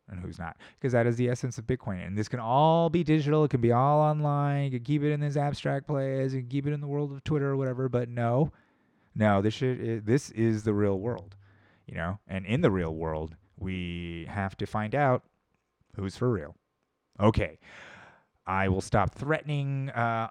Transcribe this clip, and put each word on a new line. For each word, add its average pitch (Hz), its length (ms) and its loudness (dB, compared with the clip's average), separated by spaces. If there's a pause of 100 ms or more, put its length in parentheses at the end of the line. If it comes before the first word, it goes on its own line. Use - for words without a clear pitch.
and 92 120 -12
who's 87 180 -12
not, 85 180 -10 (240)
'cause 127 120 -2
that 117 140 4
is 117 100 2
the 120 140 0
essence 123 260 -6
of 113 100 -12
Bitcoin. 95 380 -4
And 95 140 -4
this 110 100 -2
can 123 120 -6
all 156 500 4
be 170 140 2
digital. 151 400 4
It 139 60 2
can 123 120 0
be 117 100 6
all 143 280 4
online. 143 640 0
You 131 140 -4
can 117 60 -8
keep 143 180 0
it 147 100 2
in 147 80 -2
this 147 160 -2
abstract 143 500 -2
place. 135 480 0
You 131 60 -2
can 120 100 -8
keep 139 160 -2
it 147 60 0
in 147 80 -4
the 147 80 -8
world 143 240 -2
of 139 120 -14
Twitter 139 260 0
or 135 60 0
whatever. 131 320 0
But 123 220 0
no, 120 420 2 (640)
no, 107 260 4
this 107 140 2
shit 127 260 -2
i-, 113 240 -4
this 120 280 2
is 110 320 2
the 107 100 2
real 101 240 2
world, 110 380 -8 (500)
you - 80 -14
know? 90 320 -4
And 92 180 -6
in 113 160 -2
the 151 100 4
real 85 240 0
world, 80 420 -6 (200)
we 87 720 -8
have 98 300 -6
to 104 80 -4
find 107 280 -4
out 135 300 2 (720)
who's 95 220 -6
for 123 140 0
real. 80 260 -4 (640)
Okay. 98 400 2 (880)
I 95 220 2
will 95 120 2
stop - 340 0
threatening, 139 760 -4
uh, 117 400 -2